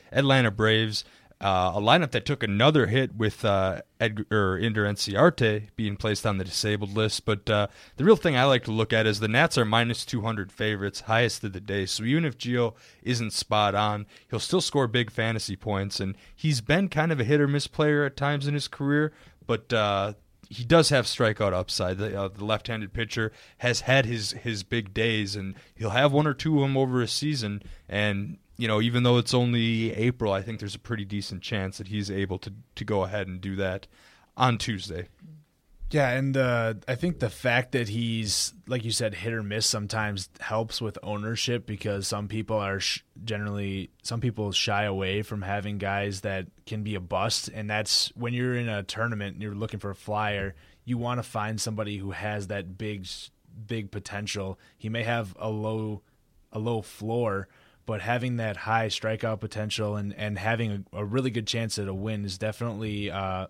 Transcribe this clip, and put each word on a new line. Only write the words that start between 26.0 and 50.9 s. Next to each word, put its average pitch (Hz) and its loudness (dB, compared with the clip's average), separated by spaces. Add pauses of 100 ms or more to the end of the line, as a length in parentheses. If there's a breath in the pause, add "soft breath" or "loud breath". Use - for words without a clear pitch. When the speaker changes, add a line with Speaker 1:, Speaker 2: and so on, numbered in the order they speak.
Speaker 1:
one 151 4
or 143 0
two 156 2
of 139 4
them 139 2
over 127 2
a 113 0
season. 110 -2 (260 loud breath)
And, 101 -2 (200)
you 120 -2
know, 107 2
even 120 2
though 123 6
it's 120 2
only 117 2
April, 117 2
I 98 0
think 110 -8
there's 101 -8
a - -14
pretty 104 -4
decent 98 -6
chance 98 -4
that 98 -12
he's 101 -4
able 95 -2
to, 101 -12 (220)
to 107 -8
go 101 0
ahead 95 -4
and 92 -8
do 95 -6
that 95 -2 (500 soft breath)
on 123 4
Tuesday. 90 -6 (840)
Speaker 2:
Yeah, 139 4
and, 135 0
uh, 120 2 (140)
I 127 -2
think 175 -2
the 117 0
fact 123 0
that 120 0
he's, 113 -2 (140)
like 123 -2
you 113 -4
said, 107 0
hit 113 -4
or 113 -4
miss 104 -2
sometimes 104 -2 (120)
helps 113 -4
with 107 -6
ownership 110 -4
because 101 -4
some 104 -4
people 110 -2
are 98 -2
sh-, - -2 (220)
generally, 101 -4 (100)
some 117 -6
people 107 -2
shy 104 2
away 95 0
from 104 -6
having 101 -4
guys 98 -2
that 95 -4 (180)
can 107 -6
be 104 -4
a 92 -4
bust, 95 -2
and 104 -6
that's 107 0
when 120 -4
you're 123 0
in 120 -2
a 104 -2
tournament 101 -4
and 98 -10
you're 107 -8
looking 104 -6
for 98 -6
a 98 -10
flyer, 104 -2 (280 soft breath)
you 120 -4